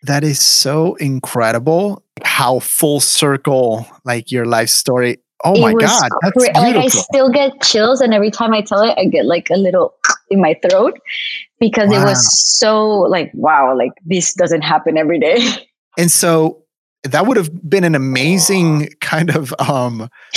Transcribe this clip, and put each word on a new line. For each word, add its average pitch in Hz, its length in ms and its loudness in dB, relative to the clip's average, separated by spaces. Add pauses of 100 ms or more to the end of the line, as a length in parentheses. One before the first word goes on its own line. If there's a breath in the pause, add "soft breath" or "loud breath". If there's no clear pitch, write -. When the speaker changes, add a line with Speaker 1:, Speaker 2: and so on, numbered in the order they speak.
Speaker 1:
That 143 220 -2
is 147 140 -2
so 156 580 0
incredible 135 1040 -2 (200)
how 131 380 0
full 147 400 -2
circle, 131 880 -2 (180)
like, 120 260 -6
your 123 140 -2
life 117 260 0
story. 123 480 0 (260)
Oh 185 100 2
Speaker 2:
It 226 60 4
Speaker 1:
my 226 140 4
Speaker 2:
was 226 100 2
Speaker 1:
God, 196 260 2 (120)
that's 196 100 -2
Speaker 2:
cra-, 247 220 2
like, - 20 4
I 247 160 4
Speaker 1:
beautiful. 254 300 2
Speaker 2:
still 269 280 2
get 277 320 0
chills, 240 380 2
and 240 140 2
every 208 160 2
time 226 240 -2
I 214 80 0
tell 208 200 0
it, 226 160 2
I - 80 0
get, 123 200 0
like, 170 240 -2
a 175 60 0
little 185 380 0 (360)
in 196 100 2
my 202 180 2 (100)
throat 196 300 2 (600 loud breath)
because 214 300 2
it 208 80 2
Speaker 1:
Wow. 196 60 2
Speaker 2:
was - 540 0
so, 214 300 2 (120)
like, 175 340 0
wow, 135 420 2
like, 127 160 -2 (120)
this 175 300 -4
doesn't 165 280 0
happen 156 340 -2
every 156 220 0
day. 165 200 2
<laughs> - 600 -6
Speaker 1:
And 170 120 2
so 160 500 0 (440)
that 151 220 0
would 254 100 2
have 170 140 -2 (180)
been 190 160 2
an 165 100 2
amazing 151 920 0 (120)
kind 160 340 -2
of, 143 240 -4
um, 120 500 -4 (280 loud breath)